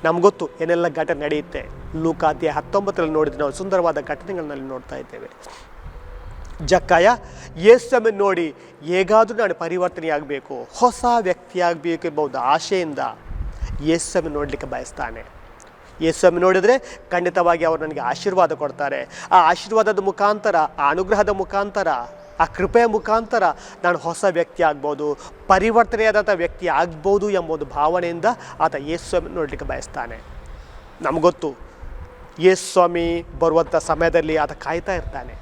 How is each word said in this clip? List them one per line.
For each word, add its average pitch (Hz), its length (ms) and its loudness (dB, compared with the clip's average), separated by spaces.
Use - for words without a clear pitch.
ನಮ್ಗೊತ್ತು 175 440 2
ಏನೆಲ್ಲ 170 280 0
ಘಟನೆ 156 320 -4
ನಡೆಯುತ್ತೆ. 151 480 -6
ಲೂಕಾದ್ಯ 160 560 -2
ಹತ್ತೊಂಬತ್ತರಲ್ಲಿ 156 640 -2
ನೋಡಿದ್ರೆ 151 280 0
ನಾವು 143 120 -2
ಸುಂದರವಾದ 175 480 0
ಘಟನೆಗಳನ್ನಲ್ಲಿ 147 640 -8
ನೋಡ್ತಾ 131 320 -12
ಇದ್ದೇವೆ. - 340 -14
ಜಕ್ಕಾಯ 180 420 4
ಯೇಸುವನ್ನು 220 600 6
ನೋಡಿ, 175 360 0
"ಹೇಗಾದ್ರೂ 196 560 4
ನಾನು 196 160 0
ಪರಿವರ್ತನೆಯಾಗಬೇಕು, 151 1200 -4
ಹೊಸ 247 300 2
ವ್ಯಕ್ತಿಯಾಗಬೇಕು" 170 880 -2
ಎಂಬ 147 100 -4
ಒಂದು 135 200 -2
ಆಶೆಯಿಂದ 156 600 0
ಯೇಸುವನ್ನು 160 500 0
ನೋಡಲಿಕ್ಕೆ 147 360 -6
ಬಯಸ್ತಾನೆ. 123 580 -10
ಯೇಸುವನ್ನು 170 400 4
ನೋಡಿದರೆ 190 600 2
ಖಂಡಿತವಾಗಿ 175 540 2
ಅವರು 160 220 -2
ನನಗೆ 147 140 -8
ಆಶೀರ್ವಾದ 165 520 0
ಕೊಡ್ತಾರೆ. 139 520 -4
ಆ 175 160 8
ಆಶೀರ್ವಾದದ 208 500 2
ಮುಖಾಂತರ, 202 580 0
ಆ 151 340 2
ಅನುಗ್ರಹದ 196 380 2
ಮುಖಾಂತರ 196 600 -2
ಆ 165 40 6
ಕೃಪೆಯ 233 420 2
ಮುಖಾಂತರ 220 560 0
ನಾನು 175 140 2
ಹೊಸ 165 320 -4
ವ್ಯಕ್ತಿ 170 320 -2
ಆಗ್ಬೋದು, 147 560 0
ಪರಿವರ್ತನೆಯಾದಂಥ 214 840 4
ವ್ಯಕ್ತಿ 170 340 -4
ಆಗ್ಬೋದು 175 600 0
ಎಂಬ 175 200 -2
ಒಂದು 151 140 -4
ಭಾವನೆಯಿಂದ 170 600 0
ಆತ 160 180 2
ಯೇಸುವನ್ನು 165 500 -4
ನೋಡ್ಲಿಕ್ಕೆ 151 400 -6
ಬಯಸ್ತಾನೆ. 127 480 -8
ನಮ್ಗೊತ್ತು, 156 540 0
ಯೇಸು 185 340 2
ಸ್ವಾಮಿ 170 520 2
ಬರುವಂಥ 165 380 2
ಸಮಯದಲ್ಲಿ 160 600 0
ಆತ 147 160 0
ಕಾಯ್ತಾ 170 420 -6
ಇರ್ತಾನೆ. 135 480 -10